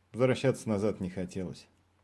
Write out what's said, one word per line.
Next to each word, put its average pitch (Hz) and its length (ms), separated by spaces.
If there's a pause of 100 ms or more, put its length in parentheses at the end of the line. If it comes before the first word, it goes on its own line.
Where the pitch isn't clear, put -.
(140)
Возвращаться 123 560
назад 101 320
не 92 80
хотелось. 90 580 (360)